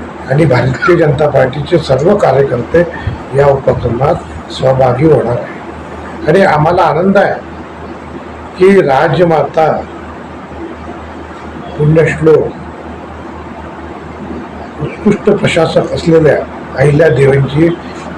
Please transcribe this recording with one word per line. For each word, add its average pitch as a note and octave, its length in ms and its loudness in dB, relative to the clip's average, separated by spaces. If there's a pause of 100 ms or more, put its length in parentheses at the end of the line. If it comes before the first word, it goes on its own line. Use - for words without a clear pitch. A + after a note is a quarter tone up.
(300)
आणि D3 140 2
भारतीय B2+ 520 2
जनता D3+ 320 2
पार्टीचे C3+ 500 0
सर्व D3 380 2
कार्यकर्ते C#3 680 2 (540)
या C#3+ 80 6
उपक्रमात C3+ 680 2 (380)
सहभागी C3 520 2
होणार A#2+ 280 4
आहे. - 220 -6 (720)
आणि F3 120 4
आम्हाला E3+ 420 4
आनंद E3+ 340 2
आहे F#3 180 2 (1200)
की F#3+ 220 6
राजमाता D3+ 1040 2 (2000)
पुण्यश्लोक D3+ 680 4 (2250)
उत्कृष्ट - 480 0
प्रशासक - 640 2
असलेल्या D#3 440 4 (420)
अहिल्यादेवींची C#3 880 4 (500)